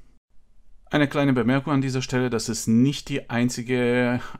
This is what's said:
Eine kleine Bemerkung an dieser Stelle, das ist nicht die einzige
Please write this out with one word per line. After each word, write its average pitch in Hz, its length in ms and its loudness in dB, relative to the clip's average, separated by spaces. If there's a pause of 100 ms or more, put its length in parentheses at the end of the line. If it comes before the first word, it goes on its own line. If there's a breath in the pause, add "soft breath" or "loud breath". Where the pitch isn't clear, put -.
(920)
Eine 147 160 2
kleine 143 260 2
Bemerkung 135 400 2
an 135 80 2
dieser 131 180 -2
Stelle, 127 300 -2
das 113 180 -2
ist 110 200 -4
nicht 127 420 2
die - 180 -6
einzige 123 920 0 (200 loud breath)